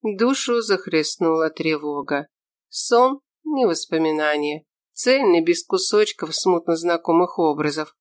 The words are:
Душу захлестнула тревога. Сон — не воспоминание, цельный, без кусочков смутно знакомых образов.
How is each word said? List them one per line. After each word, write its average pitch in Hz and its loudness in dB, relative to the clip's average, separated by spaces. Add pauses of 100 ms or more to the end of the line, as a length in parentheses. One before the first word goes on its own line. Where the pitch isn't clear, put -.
Душу 233 0
захлестнула 165 0
тревога. 147 -4 (400)
Сон — 254 0 (220)
не 277 0
воспоминание, 156 -2 (280)
цельный, 233 2
без 170 0
кусочков 190 -2
смутно 175 0
знакомых 170 0
образов. 151 -2